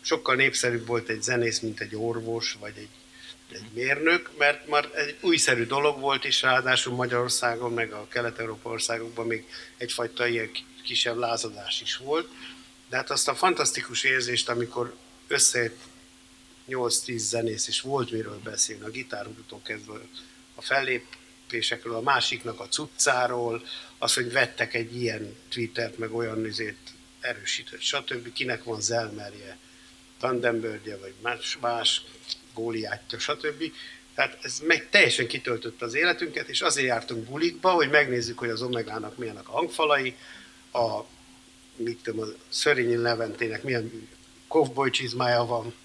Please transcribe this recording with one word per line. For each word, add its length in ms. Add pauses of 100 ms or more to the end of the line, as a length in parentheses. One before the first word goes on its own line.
sokkal 340
népszerűbb 520
volt 220
egy 140
zenész, 380
mint 200
egy 160
orvos, 640
vagy 160
egy, 120 (640)
egy 220
mérnök, 640
mert 300
már 260
egy 260
újszerű 460
dolog 340
volt, 240
és 180
ráadásul 520
Magyarországon, 760
meg 200
a 160
Kelet-Európa 640
országokban 560
még 180 (320)
egyfajta 500
ilyen 260
ki-, 120 (180)
kisebb 340
lázadás 640
is 160
volt. 320 (600)
De 80
hát 140
azt 180
a 60
fantasztikus 680
érzést, 460
amikor 480 (300)
összejött 540 (840)
nyolc-tíz 640
zenész, 400
és 120
volt 300
miről 340
beszélni, 400
a 60
gitárhútól 720
kezdve 340 (560)
a 80
fellépésekről, 1300
a 60
másiknak 600
a 80
cuccáról, 960 (360)
az, 160
hogy 180
vettek 420
egy 260
ilyen 360 (120)
tweetert, 500
meg 140
olyan 340
izét 320 (420)
erősített, 600
stb. 520
Kinek 320
van 160
Zelmerje, 800 (600)
Tandembörgye, 760
vagy 160 (100)
más, 380
más 420 (520)
góliátja, 640
stb. 540 (420)
Tehát 280
ez 240
meg 240
teljesen 360
kitöltötte 580
az 100
életünket, 540
és 120
azért 260
jártunk 420
bulikba, 420
hogy 200
megnézzük, 480
hogy 100
az 140
Omegának 540
milyenek 320
a 40
hangfalai, 640 (580)
a, 280 (760)
mit 260
tudom, 260
a 40 (160)
Szörényi 480
Leventének 640
milyen 460 (400)
kovboly 420
csizmája 540
van 300 (100)